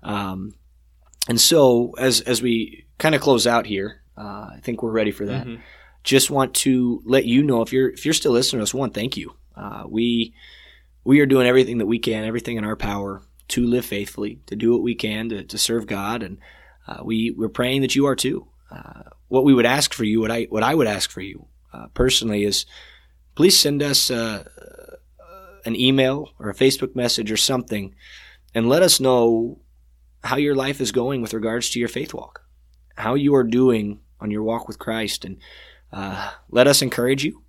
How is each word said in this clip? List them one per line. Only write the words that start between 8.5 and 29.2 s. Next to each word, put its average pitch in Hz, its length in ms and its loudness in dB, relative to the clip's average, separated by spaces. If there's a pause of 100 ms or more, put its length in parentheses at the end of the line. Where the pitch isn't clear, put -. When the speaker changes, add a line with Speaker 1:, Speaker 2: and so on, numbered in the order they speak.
Speaker 1:
to 107 40 -2
us, - 100 -4
one, 131 180 -4
thank 120 260 -6
you. 82 180 -12 (200)
Uh, 104 320 -14
we, 117 460 0 (680)
we 139 160 6
are 143 80 6
doing 131 200 4
everything 123 320 4
that 107 80 0
we 113 120 0
can, 110 240 -2
everything 117 340 -6
in 107 80 -4
our 107 100 -4
power 101 480 -6 (260)
to 123 180 0
live 120 180 0
faithfully, 104 640 -8
to 101 80 -10
do 113 160 2
what 120 100 4
we 117 140 -2
can 110 340 -6
to, 101 140 -8
to - 140 -14
serve 113 280 -2
God. 104 380 -6
And, - 160 -14 (480)
uh, - 160 -14
we, 110 340 -2
we're 110 120 -4
praying 131 320 -2
that 131 140 0
you 139 120 2
are 131 80 0
too. - 320 -6 (240)
Uh, - 320 -20 (240)
what 131 160 2
we 143 100 8
would 120 120 6
ask 135 280 2
for 120 120 -4
you, 110 160 2
what 110 100 -2
I, 117 120 -2
what 107 200 -2
I 135 100 2
would 147 140 2
ask 101 240 -4
for 92 100 -12
you, 101 260 -16 (260)
uh, 55 200 -18
personally 113 520 0
is 101 200 -2 (720)
please 180 240 6
send 147 240 2
us, 143 260 0
uh, 113 360 -6 (1200)
an 113 100 -4
email 135 540 2 (100)
or 107 100 -8
a 98 60 -8
Facebook 135 400 2
message 120 360 -2
or 110 60 -2
something 110 560 -4 (640)
and 113 120 0
let 147 140 4
us 180 180 4
know 120 600 2 (640)